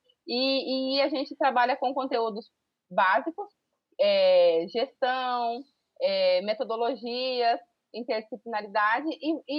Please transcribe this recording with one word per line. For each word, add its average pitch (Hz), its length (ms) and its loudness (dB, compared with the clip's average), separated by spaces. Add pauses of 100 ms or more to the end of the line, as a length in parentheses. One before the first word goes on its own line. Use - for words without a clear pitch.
(280)
e, 262 680 -2
e 277 40 2
a 277 80 0
gente 285 260 -6
trabalha 254 400 2
com 262 200 -4
conteúdos 233 560 -4 (400)
básicos, 220 580 0 (500)
é, 185 680 6
gestão, 247 960 -2 (360)
é, 185 420 2
metodologias, 233 1160 -2 (340)
interdisciplinaridade, 220 1160 -4 (120)
e, 302 200 -2 (180)